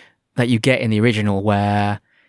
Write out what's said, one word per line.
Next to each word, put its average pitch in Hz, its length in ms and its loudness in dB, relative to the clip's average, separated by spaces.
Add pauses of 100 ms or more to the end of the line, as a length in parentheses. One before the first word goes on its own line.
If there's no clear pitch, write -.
(360)
that 123 120 0
you 117 120 0
get 131 200 0
in 117 100 -2
the 107 100 2
original 107 420 0
where 104 580 0 (280)